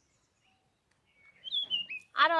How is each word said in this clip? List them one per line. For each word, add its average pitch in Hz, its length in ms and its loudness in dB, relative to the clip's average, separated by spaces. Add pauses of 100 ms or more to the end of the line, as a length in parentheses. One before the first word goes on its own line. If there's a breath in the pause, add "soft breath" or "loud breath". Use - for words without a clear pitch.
(2250)
আর 311 80 6 (100)